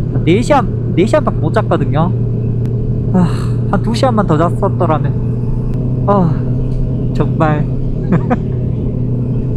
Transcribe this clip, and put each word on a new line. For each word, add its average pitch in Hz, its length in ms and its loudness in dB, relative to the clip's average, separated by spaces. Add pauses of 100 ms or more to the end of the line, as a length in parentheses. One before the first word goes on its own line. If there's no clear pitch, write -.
(120)
한 123 120 0
네 185 180 4
시간, - 520 0
네 175 120 4
시간밖에 294 320 0
못 220 160 0
잤거든요. 175 580 0 (1000)
아, 180 120 4 (460)
한 202 100 0
두 220 120 0
시간만 233 320 2
더 160 100 2
잤었더라면. - 1700 0
아, 190 240 2 (840)
정말. 151 680 0 (300)
<laughs> - 400 0 (1080)